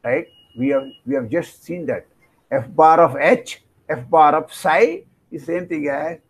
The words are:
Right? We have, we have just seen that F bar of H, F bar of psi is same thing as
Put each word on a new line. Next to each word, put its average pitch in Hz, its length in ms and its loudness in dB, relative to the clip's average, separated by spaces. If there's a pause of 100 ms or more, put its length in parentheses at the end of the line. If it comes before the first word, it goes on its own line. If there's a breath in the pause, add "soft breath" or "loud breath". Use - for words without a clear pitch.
Right? 135 220 -2 (300)
We 127 120 -2
have, 135 200 -2 (180)
we 135 80 -4
have 123 160 -4
just - 340 -6
seen 165 220 -10
that 101 200 -6 (440)
F 123 240 -4
bar 160 260 6
of 139 160 4
H, 170 460 -2 (260)
F 127 220 -8
bar 151 240 6
of 156 180 -4
psi 175 520 0 (260)
is 147 160 -14
same 175 200 -6
thing 151 220 -6
as 156 300 -6 (120)